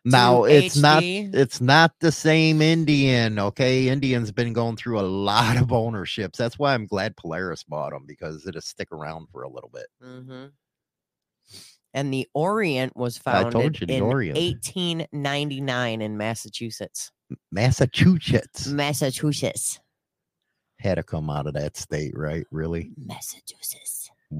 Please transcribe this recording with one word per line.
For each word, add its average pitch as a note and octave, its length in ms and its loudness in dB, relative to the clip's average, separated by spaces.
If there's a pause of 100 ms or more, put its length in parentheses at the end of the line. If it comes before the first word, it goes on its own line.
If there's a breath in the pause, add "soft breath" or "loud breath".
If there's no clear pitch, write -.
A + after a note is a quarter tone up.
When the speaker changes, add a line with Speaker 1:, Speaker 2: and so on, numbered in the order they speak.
Speaker 1:
Now, B2 400 8
Speaker 2:
to A#2 80 6
Speaker 1:
it's D3+ 240 8
not, D3+ 280 8
Speaker 2:
H G3 280 -4
D. F#3+ 60 0
Speaker 1:
it's C3 240 2
not D3+ 400 6
the E3 100 4
same D#3+ 500 4
Indian, C#3 760 2
okay? B2+ 480 0
Indian's B2+ 460 0
been A#2+ 180 -2
going A#2 240 -2
through A2+ 240 -4
a F#2+ 80 0
lot G2+ 480 2
of A#2+ 160 2
ownerships. A2 680 -4
That's A#2 220 -4
why C#3 140 2
I'm A2 120 -2
glad G2 300 -4
Polaris E2+ 480 -8
bought D2 300 -8
'em, C#2 120 -14
because D2+ 400 -14
it'll E2+ 140 -12
stick - 320 -14
around D#2+ 400 -14
for B1+ 120 -16
a C2+ 60 -14
little B1 240 -20
bit. A#1 140 -18 (160)
Speaker 2:
Mm-hmm. B2+ 440 -20 (1500 loud breath)
And C3+ 200 -4
the C3 200 -4
Orient D#3+ 640 -2
was A#2+ 300 -6
Speaker 1:
I G#2 180 2
told A#2 100 -4
Speaker 2:
founded D3 280 0
Speaker 1:
you, F2+ 60 -6
the C3 80 -2
Speaker 2:
in A2+ 80 0
Speaker 1:
Orient. A2 340 0
Speaker 2:
eighteen E3+ 720 -4
ninety-nine C3+ 880 -4
in G#2+ 160 -6
Massachusetts. A2 960 -8 (400)
Speaker 1:
Massachusetts. C3+ 1160 2
Speaker 2:
Massachusetts. C#3+ 1120 -2 (1000)
Speaker 1:
Had F#2+ 160 -2
to D#2+ 80 -4
come D2+ 260 -6
out D2 180 -4
of D2 60 -8
that D2 240 -6
state, - 400 -8
right? D2+ 320 -6
Really? E2 480 -6
Speaker 2:
Massachusetts. - 1120 -14 (300)